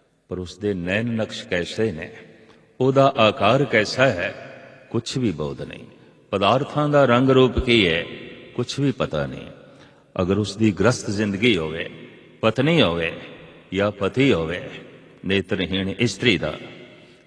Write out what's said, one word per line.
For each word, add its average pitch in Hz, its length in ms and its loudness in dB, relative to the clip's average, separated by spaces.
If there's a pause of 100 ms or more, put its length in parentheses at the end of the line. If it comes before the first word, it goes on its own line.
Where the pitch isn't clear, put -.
(280)
ਪਰ 90 100 -8
ਉਸ 90 200 -12
ਦੇ 104 160 -2
ਨੈਣ 98 380 -2
ਨਕਸ਼ 110 340 -6
ਕੈਸੇ 90 460 -2
ਨੇ, 78 180 -12 (680)
ਉਹਦਾ 135 360 4
ਆਕਾਰ 110 480 4
ਕੈਸਾ 120 420 2
ਹੈ, 98 280 -2 (560)
ਕੁਛ 117 280 -4
ਵੀ 117 140 0
ਬੋਧ 71 300 -6
ਨਹੀਂ। - 220 -14 (460)
ਪਦਾਰਥਾਂ 117 580 0
ਦਾ 143 160 4
ਰੰਗ 127 260 4
ਰੂਪ 131 280 4
ਕੀ 117 300 4
ਹੈ, 82 160 0 (520)
ਕੁਛ 123 240 -6
ਵੀ 139 120 0
ਪਤਾ 76 340 -4
ਨਹੀਂ। - 200 -12 (760)
ਅਗਰ 95 160 0
ਉਸ 104 180 -4
ਦੀ 110 160 2
ਗ੍ਰਸਤ 110 380 0
ਜ਼ਿੰਦਗੀ 101 460 0
ਹੋਵੇ, 80 340 -6 (500)
ਪਤਨੀ 135 420 2
ਹੋਵੇ 85 380 -2 (540)
ਜਾਂ 101 160 0
ਪਤੀ 113 420 2
ਹੋਵੇ, 80 380 -4 (540)
ਨੇਤਰਹੀਣ 95 640 -2
ਇਸਤਰੀ 110 500 0
ਦਾ 76 200 -6 (680)